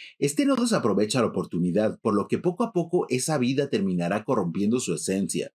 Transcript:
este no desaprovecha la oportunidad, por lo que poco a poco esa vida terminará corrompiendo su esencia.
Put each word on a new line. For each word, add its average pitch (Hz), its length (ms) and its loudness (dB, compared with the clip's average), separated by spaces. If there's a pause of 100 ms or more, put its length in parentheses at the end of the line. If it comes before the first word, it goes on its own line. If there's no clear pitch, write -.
(180)
este 143 260 0
no 269 120 4
desaprovecha 120 640 2
la 104 80 2
oportunidad, 90 720 0
por 107 140 0
lo 98 120 2
que 104 120 -2
poco 180 260 0
a 226 80 -6
poco 170 360 0
esa 131 300 -2
vida 135 320 0
terminará 95 540 0
corrompiendo 104 560 0
su 87 140 -4
esencia. - 640 -2